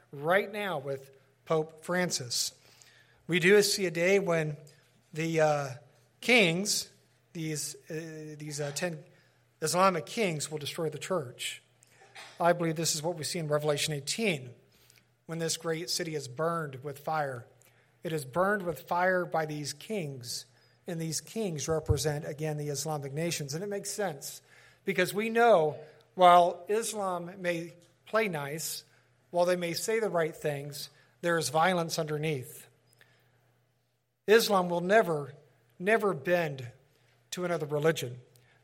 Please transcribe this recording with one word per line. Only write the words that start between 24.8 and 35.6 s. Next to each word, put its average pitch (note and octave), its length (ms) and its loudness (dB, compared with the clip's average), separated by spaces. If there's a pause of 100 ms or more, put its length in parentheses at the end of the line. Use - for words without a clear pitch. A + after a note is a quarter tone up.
because F3+ 280 0
we G#3+ 160 -2
know G#3+ 460 6 (400)
while F3+ 520 8
Islam F#3+ 720 -2
may E3+ 340 -4 (320)
play A3 220 0
nice, D3+ 560 -6 (480)
while F3 140 4
they F3+ 120 4
may E3+ 160 -2
say A3 260 -2
the G#3 100 0
right E3 260 0
things, C#3+ 540 -6 (320)
there E3+ 160 2
is C#3 120 -2
violence E3 500 2
underneath. D3+ 680 -4 (1600)
Islam G3 420 4
will F3 120 0
never F3 520 2 (460)